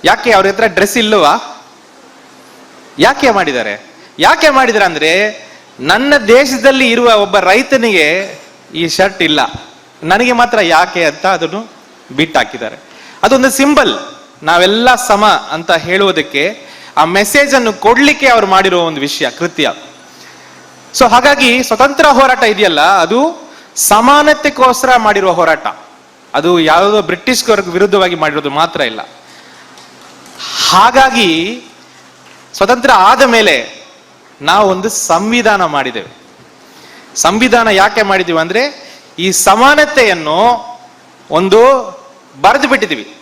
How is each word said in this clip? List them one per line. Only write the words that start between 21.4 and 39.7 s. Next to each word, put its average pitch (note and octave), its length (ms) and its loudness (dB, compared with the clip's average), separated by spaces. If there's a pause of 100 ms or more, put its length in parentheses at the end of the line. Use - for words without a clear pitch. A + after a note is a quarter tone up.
ಸ್ವತಂತ್ರ C#4 420 0
ಹೋರಾಟ C4 380 2
ಇದೆಯಲ್ಲ, G3 380 0
ಅದು G3 680 0 (260)
ಸಮಾನತೆಗೋಸ್ಕರ C4 1200 2
ಮಾಡಿರುವ G3+ 340 0
ಹೋರಾಟ, D#3+ 360 0 (640)
ಅದು E3+ 260 0
ಯಾವುದೋ F#3 420 2
ಬ್ರಿಟಿಷ್ F3+ 480 -4
ವಿರುದ್ಧವಾಗಿ F#3 640 0
ಮಾಡಿರೋದು D3+ 340 -4
ಮಾತ್ರ D#3 320 -4
ಇಲ್ಲ. A2 200 -6 (1700)
ಹಾಗಾಗಿ A#3 960 0 (880)
ಸ್ವತಂತ್ರ A#3+ 400 0
ಆದ G#3+ 280 4
ಮೇಲೆ G#3+ 640 0 (560)
ನಾವು F#3+ 280 2
ಒಂದು F#3+ 200 -4
ಸಂವಿಧಾನ G#3 760 -2
ಮಾಡಿದ್ದೇವೆ. C3 540 -6 (960)
ಸಂವಿಧಾನ A3+ 520 0
ಯಾಕೆ G#3+ 340 2
ಮಾಡಿದೀವಿ F3+ 380 -2
ಅಂದ್ರೆ, A3 500 -4 (300)
ಈ F#3 120 -2
ಸಮಾನತೆಯನ್ನು A3+ 1400 0 (640)